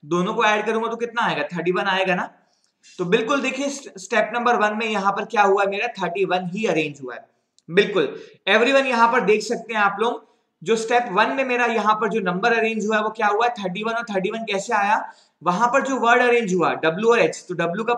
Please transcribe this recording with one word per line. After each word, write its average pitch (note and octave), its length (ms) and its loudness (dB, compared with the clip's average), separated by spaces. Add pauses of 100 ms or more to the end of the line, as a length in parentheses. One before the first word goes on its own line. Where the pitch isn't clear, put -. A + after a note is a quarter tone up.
दोनों F3+ 280 0
को A3+ 120 0
ऐड G#3+ 200 2
करूंगा A3 240 -2
तो A3+ 80 -4
कितना A#3 280 -4
आएगा, D#3 240 -2
थर्टी F3 220 -2
वन G3 160 -2
आएगा F#3 280 0
ना। A3 140 -6 (720)
तो F3+ 80 -2
बिल्कुल B3 340 2
देखिए C4 280 -4
स्ट-, - 300 -12
step - 340 0
number A#3+ 240 2
one G#3+ 200 0
में A3+ 80 -2
यहाँ G3+ 260 0
पर G3+ 160 -6
क्या G#3 160 2
हुआ G3 200 4
है, G3 60 0
मेरा G#3 260 -4
थर्टी F#3+ 300 -2
वन F3+ 280 -2
ही G#3+ 140 -4
arrange D#3 340 -2
हुआ B2 140 -12
है। - 100 -18 (440)
बिल्कुल F3+ 460 2 (340)
everyone C4 380 4
यहाँ A#3 240 4
पर B3 120 2
देख G#3 200 2
सकते A3+ 300 -6
हैं G#3+ 80 0
आप F#3+ 180 2
लोग, A#3 280 -2 (340)
जो F#3 160 2
step A#3+ 340 0
वन A3 200 2
में C4+ 140 -2
मेरा B3 220 0
यहाँ G#3+ 280 0
पर G#3 140 -2
जो A3 120 -2
नंबर F#3+ 320 0
arrange A3 320 0
हुआ G#3+ 120 0
है G#3+ 60 0
वो G#3+ 80 -4
क्या G#3+ 160 -2
हुआ G#3 180 2
है, A#3+ 100 0
थर्टी G3+ 280 -6
वन। A3+ 100 -4
और A#3 120 -4
थर्टी G3 260 -4
वन A3+ 140 -8
कैसे G3+ 300 -4
आया, G#3 280 0 (380)
वहां F3 280 2
पर C4+ 140 4
जो C4 160 -2
word A#3 220 6
arrange A#3 340 2
हुआ D3+ 200 2
डब्ल्यू F3 360 2
और A#3 80 4
एच, D#3+ 280 0
तो F3+ 80 -8
डब्ल्यू E3+ 300 -2
का A#3+ 120 0